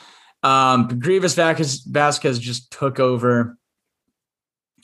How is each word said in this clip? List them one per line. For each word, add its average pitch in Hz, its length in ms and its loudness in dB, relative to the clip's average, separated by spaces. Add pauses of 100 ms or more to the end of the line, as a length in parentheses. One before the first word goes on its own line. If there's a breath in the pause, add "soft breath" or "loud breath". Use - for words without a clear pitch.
(420 loud breath)
Um, 131 460 4
but 123 100 -6
Grievous 175 360 0
Vasquez, 160 540 0
Vasquez 143 520 0
just 120 320 -10
took 139 260 -4
over. 120 580 0 (1300)